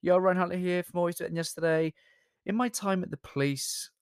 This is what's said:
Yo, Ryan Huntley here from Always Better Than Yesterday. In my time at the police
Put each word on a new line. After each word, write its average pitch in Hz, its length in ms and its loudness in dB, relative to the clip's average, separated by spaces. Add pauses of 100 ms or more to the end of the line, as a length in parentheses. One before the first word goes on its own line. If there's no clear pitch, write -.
Yo, 180 140 4
Ryan 185 220 4
Huntley 180 200 0
here 180 240 0
from - 160 -6
Always 175 180 0
Better - 120 -6
Than 165 80 -4
Yesterday. 160 560 0 (540)
In 202 100 0
my 247 140 0
time 190 320 -2
at - 80 -6
the 151 80 -8
police - 720 -4 (120)